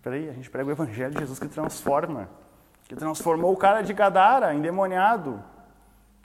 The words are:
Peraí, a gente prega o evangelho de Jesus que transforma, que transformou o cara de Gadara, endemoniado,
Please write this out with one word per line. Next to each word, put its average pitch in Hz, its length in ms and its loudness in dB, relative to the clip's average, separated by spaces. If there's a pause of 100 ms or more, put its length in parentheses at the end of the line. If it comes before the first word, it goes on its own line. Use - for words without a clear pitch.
Peraí, 143 260 -6
a 139 40 -12
gente 127 180 -16
prega 135 180 -4
o 147 40 -2
evangelho 135 420 -4
de 151 60 -4
Jesus 135 180 -8
que - 80 -8
transforma, 151 840 -4 (600)
que - 80 -14
transformou 165 560 0
o 185 40 2
cara 202 240 4
de 196 120 -4
Gadara, 196 600 4
endemoniado, 185 880 0 (840)